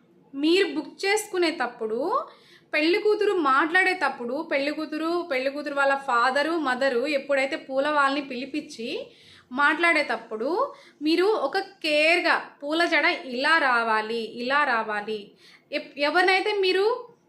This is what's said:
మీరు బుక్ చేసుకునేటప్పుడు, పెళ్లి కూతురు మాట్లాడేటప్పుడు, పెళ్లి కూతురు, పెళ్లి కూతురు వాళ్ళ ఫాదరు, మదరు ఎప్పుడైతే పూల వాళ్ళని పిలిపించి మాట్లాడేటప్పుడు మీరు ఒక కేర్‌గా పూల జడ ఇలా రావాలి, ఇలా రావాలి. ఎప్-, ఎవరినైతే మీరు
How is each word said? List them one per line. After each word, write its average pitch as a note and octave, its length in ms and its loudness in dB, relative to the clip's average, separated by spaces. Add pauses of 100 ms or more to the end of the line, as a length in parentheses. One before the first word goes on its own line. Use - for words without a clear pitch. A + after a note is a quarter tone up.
(360)
మీరు E4 320 4
బుక్ D4 380 -8
చేసుకునేటప్పుడు, E4 1200 -2 (460)
పెళ్లి E4 260 2
కూతురు G#4 340 2
మాట్లాడేటప్పుడు, D#4+ 1200 0
పెళ్లి C#4+ 200 0
కూతురు, D#4 600 -4
పెళ్లి C4 180 -2
కూతురు C#4+ 260 -8
వాళ్ళ C#4 200 2
ఫాదరు, C4+ 560 0
మదరు C4 560 0
ఎప్పుడైతే C#4 480 0
పూల C#4 340 -2
వాళ్ళని C#4+ 320 2
పిలిపించి C#4 920 -8 (400)
మాట్లాడేటప్పుడు D4 1200 0 (280)
మీరు E4 240 2
ఒక F#4+ 320 0
కేర్‌గా E4 960 0 (120)
పూల D#4+ 220 0
జడ D#4 200 2 (200)
ఇలా C4+ 320 2
రావాలి, A#3 640 0
ఇలా A#3+ 440 -2
రావాలి. G#3+ 680 -4 (400)
ఎప్-, D4 280 -8
ఎవరినైతే F#4 580 2
మీరు G4 580 0 (140)